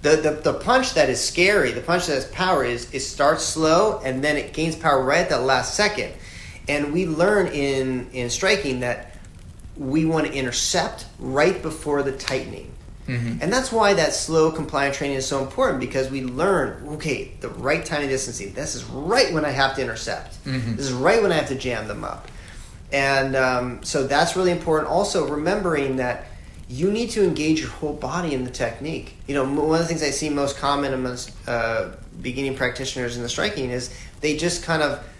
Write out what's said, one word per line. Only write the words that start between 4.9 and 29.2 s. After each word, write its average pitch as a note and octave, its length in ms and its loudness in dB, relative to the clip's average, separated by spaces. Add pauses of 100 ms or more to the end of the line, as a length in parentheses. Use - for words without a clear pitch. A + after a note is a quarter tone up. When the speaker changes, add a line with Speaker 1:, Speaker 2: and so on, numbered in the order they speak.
Speaker 1:
right C#3+ 180 4
at F3+ 80 0
that B2+ 120 2
last B2+ 320 2
second. G3 400 0 (540)
And D3 260 0
we F3+ 140 2
learn F3+ 400 4
in, C3+ 640 0
in B2 180 -4
striking C#3+ 520 0
that B2 320 -6 (640)
we D3+ 280 0
wanna D#3+ 240 2
intercept - 760 -2 (140)
right D3 420 2
before C#3+ 420 -2
the C3+ 80 0
tightening. B2+ 600 -6 (360)
Speaker 2:
Mm-hmm. A#2 340 -2
Speaker 1:
And F3 120 2
that's B3+ 180 2
why G#3+ 220 6
that D#3 200 4
slow D#3+ 380 4
compliant C#3 440 -2
training C#3 220 -2
is C3 100 -2
so C#3 160 0
important, E3 360 0
because C3 300 -2
we C3+ 140 -4
learn, C#3+ 680 0
okay, D3 460 -4
the - 100 -6
right D3+ 360 0
timing D3 240 -2
distancing, A2+ 440 -4
this D3 200 -6
is A#2+ 120 -8
right F#3 480 2
when D3+ 120 2
I C#3+ 60 0
have C3+ 240 2
to C#3 60 -2
intercept. A2+ 640 -6
Speaker 2:
Mm-hmm. B2 300 -2
Speaker 1:
This C#3 120 -4
is B2+ 60 -2
right F3 280 4
when G3 100 4
I E3 40 4
have C#3+ 140 2
to C3+ 60 -2
jam A#2 320 -4
them - 160 -8
up. - 240 -8 (640)
And, C3+ 440 2
um, B2 480 0
so C3+ 240 0
that's D3+ 280 4
really F#3 160 4
important. D#3+ 380 2
Also, E3+ 380 2
remembering D3+ 680 0
that B2 280 -2 (420)
you C#3+ 240 0
need A3+ 200 0
to G#3 120 2
engage D#3 360 2
your C3 100 -6
whole D3 240 -6
body D#3 400 -4
in B2+ 100 -2
the B2 60 -4
technique. C3+ 680 -6 (120)